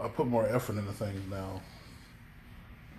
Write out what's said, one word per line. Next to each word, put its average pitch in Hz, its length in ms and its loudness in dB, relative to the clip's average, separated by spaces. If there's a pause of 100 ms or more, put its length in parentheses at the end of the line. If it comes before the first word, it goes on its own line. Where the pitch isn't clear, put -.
I 101 60 0
put 139 180 4
more 117 200 8
effort 113 300 4
into 101 160 0
things 98 280 -2 (100)
now. 95 320 -2 (1400)